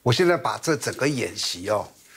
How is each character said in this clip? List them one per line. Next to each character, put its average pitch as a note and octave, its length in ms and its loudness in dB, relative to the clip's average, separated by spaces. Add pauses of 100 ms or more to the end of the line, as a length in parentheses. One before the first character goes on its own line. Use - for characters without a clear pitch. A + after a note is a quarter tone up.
我 B2 80 4
现 E3+ 160 4
在 F3 80 6
把 A2 220 -2
这 D#3 180 0
整 - 180 -6
个 C3+ 140 0
演 B2 280 -2
习 F2+ 320 -6
哦， G2+ 200 0 (280)